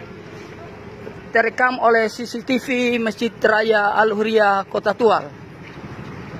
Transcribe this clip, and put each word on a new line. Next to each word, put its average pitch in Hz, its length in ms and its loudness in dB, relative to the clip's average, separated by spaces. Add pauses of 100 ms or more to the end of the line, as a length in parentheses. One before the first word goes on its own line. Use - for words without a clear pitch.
(1300)
terekam 233 480 2
oleh 226 320 6
C 240 160 -10
C 233 160 -8
T 254 160 0
V 247 400 0
Masjid 226 400 -2
Raya 214 560 4
Al-Huria 208 720 4
Kota 202 240 -2
Tual. 180 400 2 (1040)